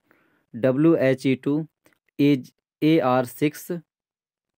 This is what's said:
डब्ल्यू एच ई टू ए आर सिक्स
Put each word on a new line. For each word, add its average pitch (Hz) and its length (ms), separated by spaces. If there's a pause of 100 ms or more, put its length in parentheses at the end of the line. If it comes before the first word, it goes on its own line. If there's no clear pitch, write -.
(560)
डब्ल्यू 135 400
एच 131 300
ई 131 80
टू 147 320 (1160)
ए 156 160
आर 127 260
सिक्स - 480 (840)